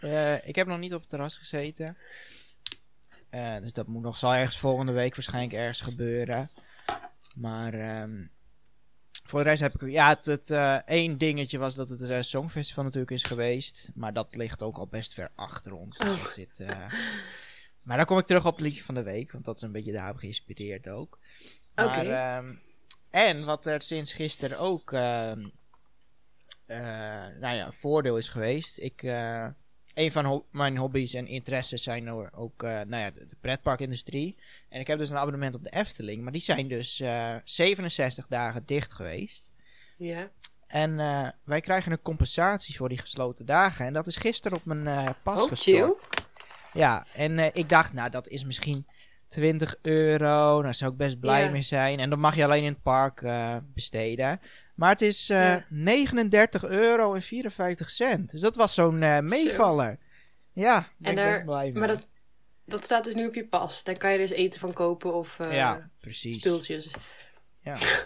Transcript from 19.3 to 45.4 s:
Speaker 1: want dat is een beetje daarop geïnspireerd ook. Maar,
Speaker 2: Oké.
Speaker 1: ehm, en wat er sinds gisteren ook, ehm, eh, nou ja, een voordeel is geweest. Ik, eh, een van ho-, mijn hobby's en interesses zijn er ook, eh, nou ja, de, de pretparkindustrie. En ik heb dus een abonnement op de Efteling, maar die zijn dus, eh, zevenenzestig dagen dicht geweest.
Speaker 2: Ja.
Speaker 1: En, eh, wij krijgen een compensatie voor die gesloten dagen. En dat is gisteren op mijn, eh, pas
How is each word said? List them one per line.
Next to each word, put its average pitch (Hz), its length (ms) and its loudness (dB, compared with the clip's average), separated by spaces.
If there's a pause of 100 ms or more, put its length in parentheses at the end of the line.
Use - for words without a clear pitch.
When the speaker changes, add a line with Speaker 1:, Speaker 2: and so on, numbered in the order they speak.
Speaker 1:
want 117 120 -12
dat 113 120 -8
is - 60 -18
een 110 100 -10
beetje 107 200 -8
daarop 104 240 -8
geïnspireerd 104 720 -10
ook. 120 300 -12 (560)
Maar, 226 120 2 (140)
Speaker 2:
Oké. 131 140 -2
Speaker 1:
ehm, 127 400 -4 (560)
en 175 340 4
wat 147 220 -4
er 151 160 -2
sinds 156 300 -6
gisteren 143 460 -4
ook, 180 340 -2
ehm, 117 540 -2 (1200)
eh, 113 120 -10 (600)
nou 123 160 -4
ja, 92 100 -6
een - 60 -12
voordeel 143 460 0
is 113 100 -6
geweest. 123 500 -4
Ik, - 240 -12
eh, 117 440 -6 (480)
een 156 180 2
van 151 120 0
ho-, 139 260 0
mijn 139 260 0
hobby's 131 380 -2
en 123 120 -6
interesses 127 560 -6
zijn 117 240 -6
er 113 280 -8
ook, 117 280 -12
eh, 117 80 -4
nou 107 320 -6
ja, 101 80 -4
de, - 160 -16
de - 140 -20
pretparkindustrie. 135 960 -4 (320)
En 127 120 -10
ik 131 60 -10
heb 151 120 0
dus 151 120 -4
een 143 60 -4
abonnement 139 380 -2
op 123 80 -12
de - 80 -14
Efteling, 113 520 -6
maar 127 100 -8
die 165 80 -6
zijn 135 280 0
dus, 123 320 -6
eh, 117 340 -2 (100)
zevenenzestig 170 840 0
dagen 120 400 -4
dicht 143 260 -2
geweest. 90 580 -10 (460)
Speaker 2:
Ja. 175 340 -8 (360)
Speaker 1:
En, 156 340 0
eh, 143 280 0 (160)
wij 147 160 0
krijgen 185 320 0
een 160 100 -2
compensatie 170 760 0
voor 127 120 -2
die 123 100 -6
gesloten 123 480 -6
dagen. 156 400 4
En 131 60 -4
dat 156 140 -2
is 175 100 -6
gisteren 214 420 -2
op - 60 -14
mijn, 151 220 -4
eh, 139 240 -2 (120)
pas 196 200 0